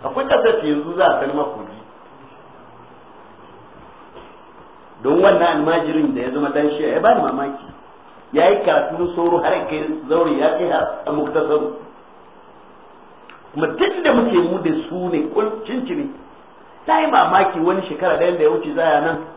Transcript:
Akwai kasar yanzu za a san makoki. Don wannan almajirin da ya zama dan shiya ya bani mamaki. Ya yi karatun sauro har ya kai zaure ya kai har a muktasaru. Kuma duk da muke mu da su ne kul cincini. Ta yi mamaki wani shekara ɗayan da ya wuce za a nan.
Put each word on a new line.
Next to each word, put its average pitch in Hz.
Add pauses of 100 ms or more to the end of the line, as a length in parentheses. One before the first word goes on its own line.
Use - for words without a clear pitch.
Akwai -
kasar 151
yanzu 151
za 180
a -
san 139
makoki. - (3250)
Don 147
wannan 170
almajirin 156
da 120
ya 127
zama 143
dan 147
shiya 151
ya 170
bani 151
mamaki. 139 (680)
Ya 165
yi 202
karatun 170
sauro 170
har 170
ya -
kai 151 (260)
zaure 160
ya 151
kai 175
har 160 (200)
a 156
muktasaru. 151 (1800)
Kuma 156
duk 392 (100)
da 294
muke 226
mu 170
da 165 (160)
su 180
ne 165 (140)
kul 208 (180)
cincini. 269 (800)
Ta 311
yi 311
mamaki 185
wani 185
shekara 160
ɗayan 175
da 156
ya 151
wuce 151
za 165
a 160
nan. 165 (200)